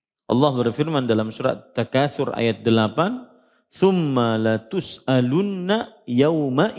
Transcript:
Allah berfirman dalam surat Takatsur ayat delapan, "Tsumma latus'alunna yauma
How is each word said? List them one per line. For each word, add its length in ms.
Allah 320
berfirman 480
dalam 240
surat 480
Takatsur 560
ayat 320
delapan, 640
"Tsumma 720
latus'alunna 1700
yauma 720